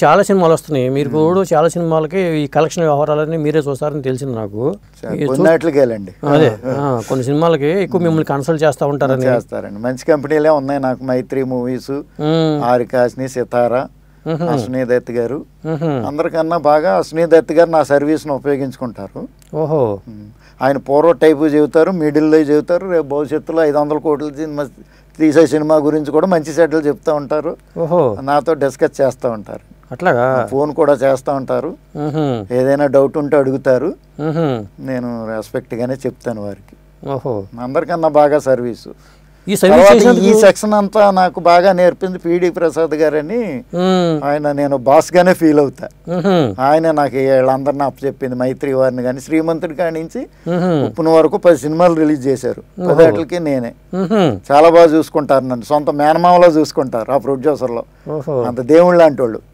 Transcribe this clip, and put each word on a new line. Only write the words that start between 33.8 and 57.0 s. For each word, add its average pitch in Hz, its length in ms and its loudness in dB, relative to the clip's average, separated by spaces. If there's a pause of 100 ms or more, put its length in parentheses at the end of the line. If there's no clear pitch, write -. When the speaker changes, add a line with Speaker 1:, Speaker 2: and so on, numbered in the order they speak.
Speaker 1:
మ్మ్. 147 440 -4 (140)
Speaker 2:
నేను 120 560 -8
రెస్పెక్ట్గానే 123 580 -8
చెప్తాను 117 520 -8
వారికి. - 640 -18
Speaker 1:
ఓహో. 127 340 -6 (180)
Speaker 2:
అందరికన్నా 160 460 -2
బాగా 147 320 4
సర్వీసు. 123 540 -2 (540)
Speaker 1:
ఈ 202 80 -2
సర్వీస్ 190 240 6
Speaker 2:
తర్వాత 202 160 8
Speaker 1:
చేసినందుకు 196 300 6
Speaker 2:
ఈ 202 80 6
సెక్షన్ 214 400 4
అంతా 202 380 2
నాకు 185 280 0
బాగా 180 340 4
నేర్పింది 180 440 0
పిడి 175 320 0
ప్రసాద్ 160 460 -2
గారని. 156 680 -2 (120)
Speaker 1:
మ్మ్. 175 500 0
Speaker 2:
ఆయన 147 260 -2
నేను 143 260 -2
బాస్గానే 156 560 4
ఫీల్ 156 260 2
అవుతా. 135 280 -2 (220)
Speaker 1:
మ్మ్. 165 520 0
Speaker 2:
ఆయన 160 300 2
నాకు 143 240 -2
వీళ్ళందరినీ 135 680 0
అప్పచెప్పింది, 131 520 -6
మైత్రి 131 380 -4
వారిని 127 300 0
కానీ 127 160 -4
శ్రీమంతుడి 160 560 -4
కాడి 165 180 -4
నుంచి 165 340 -10 (220)
Speaker 1:
మ్మ్. 170 360 0
Speaker 2:
ఉప్పున 160 240 -2
వరకు 160 280 4
పది 175 200 4
సినిమాలు 160 360 2
రిలీజ్ 151 340 0
చేశారు. 127 540 -6
Speaker 1:
ఓహో. 175 140 0
Speaker 2:
పదేట్లకి 165 440 2
నేనే. 135 340 -4 (200)
Speaker 1:
మ్మ్. 175 580 0
Speaker 2:
చాలా 156 180 6
బాగా 170 160 8
చూసుకుంటారు 147 580 2
నన్ను, 123 220 -6
సొంత 147 240 -2
మేనమామలో 165 580 4
చూసుకుంటారు 143 640 0